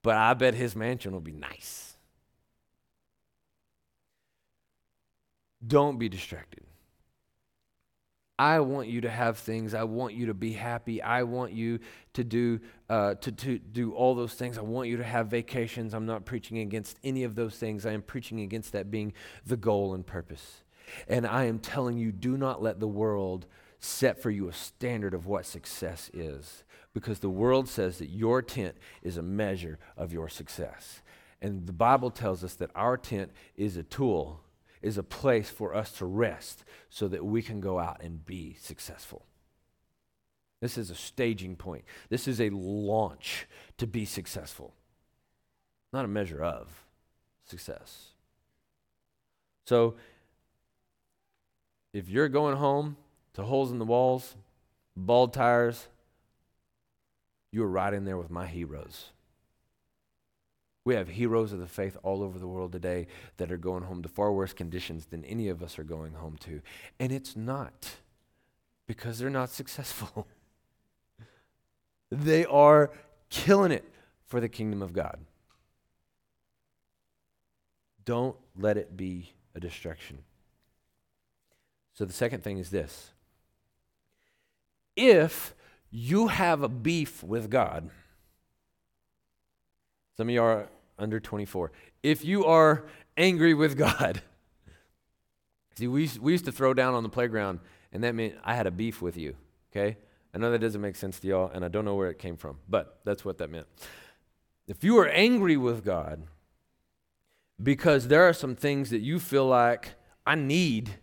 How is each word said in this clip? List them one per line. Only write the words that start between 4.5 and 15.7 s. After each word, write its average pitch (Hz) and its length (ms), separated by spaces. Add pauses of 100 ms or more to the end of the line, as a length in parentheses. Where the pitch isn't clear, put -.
Don't 143 340
be 113 100
distracted. - 540 (1800)
I 151 220
want 131 260
you 117 140
to 117 80
have 117 280
things. 110 380
I 110 80
want 113 320
you 120 100
to 110 80
be 110 200
happy. 117 460
I 120 240
want 120 280
you 117 280 (340)
to 127 100
do, 117 360 (300)
uh, 104 260
to, - 160
to 120 280
do 113 320
all 127 240
those 120 180
things. 120 240
I 110 40
want 117 280
you 120 80
to 120 60
have 113 240
vacations. 113 640